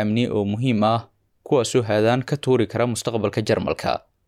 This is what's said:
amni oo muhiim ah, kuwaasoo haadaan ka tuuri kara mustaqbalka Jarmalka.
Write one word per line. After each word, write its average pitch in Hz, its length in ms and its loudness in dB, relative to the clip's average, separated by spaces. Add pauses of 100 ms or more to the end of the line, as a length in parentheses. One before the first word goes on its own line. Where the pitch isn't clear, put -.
amni 107 280 0
oo 104 160 0
muhiim 110 400 0
ah, 113 240 0 (340)
kuwaasoo 127 400 2
haadaan 110 400 2
ka 143 140 -4
tuuri 127 300 2
kara 117 200 -2
mustaqbalka 113 560 -2
Jarmalka. - 600 -2 (260)